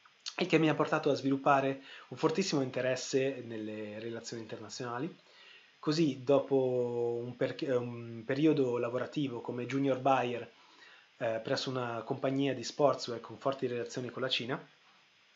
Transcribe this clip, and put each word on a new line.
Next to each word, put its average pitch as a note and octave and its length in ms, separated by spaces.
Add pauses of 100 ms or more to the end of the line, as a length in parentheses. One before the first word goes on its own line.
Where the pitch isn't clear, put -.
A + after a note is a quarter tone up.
(360)
e F3+ 80
che D#3+ 140
mi D#3+ 100
ha D3 60
portato D3+ 360
a C3 40
sviluppare C3+ 640 (280)
un B2+ 100
fortissimo D#3 420
interesse C3 840
nelle G#2+ 520
relazioni A#2 440
internazionali. A#2+ 720 (640)
Così, D3+ 440
dopo B2 1040
un B2+ 120
per-, B2+ 200 (180)
un A#2 520
periodo C#3 500
lavorativo B2 640
come A#2+ 240
junior C3+ 340
buyer, B2 480 (680)
eh, A2+ 260
presso C3+ 280
una A#2+ 340
compagnia C3+ 480
di A#2+ 100
sportswear B2 580
con A2 180
forti C3+ 280
relazioni A#2+ 440
con - 100
la C3 80
Cina, A#2+ 340 (720)